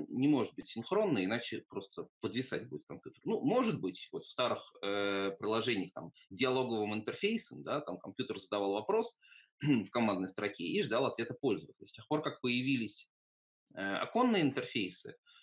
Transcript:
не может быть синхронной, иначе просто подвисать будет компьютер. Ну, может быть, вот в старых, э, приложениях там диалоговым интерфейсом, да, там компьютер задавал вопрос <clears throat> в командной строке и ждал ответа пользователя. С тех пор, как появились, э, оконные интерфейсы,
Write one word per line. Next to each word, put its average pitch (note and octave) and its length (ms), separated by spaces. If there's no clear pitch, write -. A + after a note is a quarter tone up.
не C3 200
может C3+ 260
быть - 140
синхронной, D3 560
иначе A2 460
просто - 380
подвисать A2+ 480
будет D2 180
компьютер. - 380
Ну, G#3+ 160
может G#3+ 400
быть, - 320
вот F2+ 120
в - 60
старых, A#2 520
э, G2+ 560
приложениях A2 560
там E2 180
диалоговым A#2 640
интерфейсом, C#3 720
да, B2+ 160
там F2+ 180
компьютер G2+ 400
задавал G2+ 360
вопрос G3+ 420
<clears throat> - 240
в C3 260
командной G2+ 400
строке - 360
и F#3 180
ждал B2 240
ответа - 260
пользователя. - 540
С - 60
тех - 140
пор, D3+ 160
как - 200
появились, B2 680
э, - 60
оконные A3+ 460
интерфейсы, B2 720